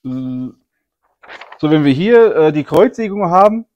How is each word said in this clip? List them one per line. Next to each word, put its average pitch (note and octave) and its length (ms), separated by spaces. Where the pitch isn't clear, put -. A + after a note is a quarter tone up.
äh, B2+ 440
so D3+ 140
wenn D3+ 140
wir C#3 80
hier, A3 420
äh, D#3 180
die D3+ 100
Kreuzigung G3+ 680
haben G#3+ 340